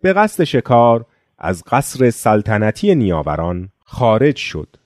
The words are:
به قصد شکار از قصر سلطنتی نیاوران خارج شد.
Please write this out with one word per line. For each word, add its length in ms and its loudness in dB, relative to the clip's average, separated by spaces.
به 120 0
قصد 320 0
شکار 640 2
از 260 -6
قصر 460 0
سلطنتی 840 0
نیاوران 760 -2
خارج 520 0
شد. 500 -12